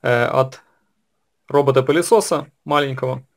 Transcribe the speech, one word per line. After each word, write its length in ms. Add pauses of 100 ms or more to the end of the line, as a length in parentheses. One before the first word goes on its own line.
э, 240
от 360 (840)
робота-пылесоса 1040 (140)
маленького. 600 (120)